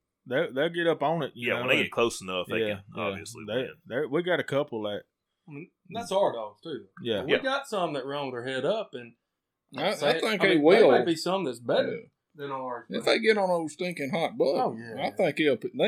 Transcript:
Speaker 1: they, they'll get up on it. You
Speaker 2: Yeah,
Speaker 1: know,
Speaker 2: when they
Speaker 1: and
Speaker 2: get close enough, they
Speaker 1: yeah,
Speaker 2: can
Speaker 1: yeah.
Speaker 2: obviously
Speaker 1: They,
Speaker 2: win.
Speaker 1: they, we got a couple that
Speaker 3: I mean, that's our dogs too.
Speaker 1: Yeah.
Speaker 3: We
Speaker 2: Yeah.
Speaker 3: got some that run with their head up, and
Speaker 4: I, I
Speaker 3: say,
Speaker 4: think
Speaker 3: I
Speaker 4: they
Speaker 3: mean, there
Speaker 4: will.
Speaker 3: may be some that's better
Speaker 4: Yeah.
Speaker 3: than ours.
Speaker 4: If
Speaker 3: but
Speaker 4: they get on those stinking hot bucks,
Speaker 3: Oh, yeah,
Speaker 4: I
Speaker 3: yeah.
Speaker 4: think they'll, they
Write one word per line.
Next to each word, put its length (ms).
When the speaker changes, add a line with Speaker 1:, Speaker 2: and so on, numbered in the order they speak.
Speaker 1:
they, 280
they'll 160
get 160
up 160
on 200
it. 120
You 140
Speaker 2:
Yeah, 60
Speaker 1:
know, 60
Speaker 2:
when 80
they 80
Speaker 1:
and 80
Speaker 2:
get 80
close 300
enough, 260
they 120
Speaker 1:
yeah, 60
Speaker 2:
can 60
Speaker 1:
yeah. 60
Speaker 2:
obviously 440
Speaker 1:
They, 80
Speaker 2:
win. 180
Speaker 1:
they, 200
we 160
got 180
a 40
couple 400
that 180
Speaker 3:
I 40
mean, 180
that's 220
our 200
dogs 300
too. 220
Speaker 1:
Yeah. 220
Speaker 3:
We 80
Speaker 2:
Yeah. 100
Speaker 3:
got 240
some 280
that 120
run 200
with 80
their 100
head 120
up, 260
and 220
Speaker 4:
I, 100
I 60
Speaker 3:
say, 260
Speaker 4:
think 220
Speaker 3:
I 20
Speaker 4:
they 120
Speaker 3:
mean, 140
there 160
Speaker 4:
will. 120
Speaker 3:
may 60
be 120
some 280
that's 140
better 360
Speaker 4:
Yeah. 140
Speaker 3:
than 160
ours. 400
Speaker 4:
If 140
Speaker 3:
but 60
Speaker 4:
they 80
get 200
on 100
those 240
stinking 380
hot 260
bucks, 180
Speaker 3:
Oh, 240
yeah, 220
Speaker 4:
I 60
Speaker 3:
yeah. 100
Speaker 4:
think 220
they'll, 180
they 320